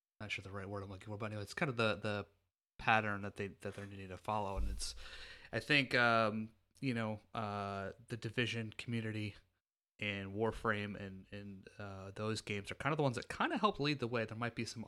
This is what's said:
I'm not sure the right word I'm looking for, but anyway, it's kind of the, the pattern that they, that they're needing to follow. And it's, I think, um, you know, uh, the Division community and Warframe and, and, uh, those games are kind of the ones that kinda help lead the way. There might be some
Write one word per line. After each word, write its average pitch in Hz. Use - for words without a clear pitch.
I'm 107
not 101
sure -
the 95
right 98
word 101
I'm 98
looking 98
for, 107
but 107
anyway, 107
it's -
kind 156
of 117
the, 110
the 104
pattern 107
that 101
they, 98
that 101
they're 101
needing 98
to 90
follow. 101
And 95
it's, -
I 117
think, 143
um, 113
you 135
know, 110
uh, 101
the 117
Division 113
community 110
and 98
Warframe 104
and, 95
and, 101
uh, 98
those 107
games 101
are -
kind 139
of 156
the 156
ones 127
that -
kinda -
help 208
lead 147
the 123
way. 113
There 110
might 120
be 117
some 110